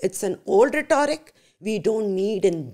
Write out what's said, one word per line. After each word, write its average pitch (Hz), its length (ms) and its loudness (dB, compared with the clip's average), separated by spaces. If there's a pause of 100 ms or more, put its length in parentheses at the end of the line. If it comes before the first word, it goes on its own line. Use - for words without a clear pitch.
it's - 180 -6
an 185 120 -2 (140)
old 196 220 6
rhetoric। 294 480 0 (480)
We 214 200 -2
don't 214 320 0
need 190 320 0
in 165 120 -4 (100)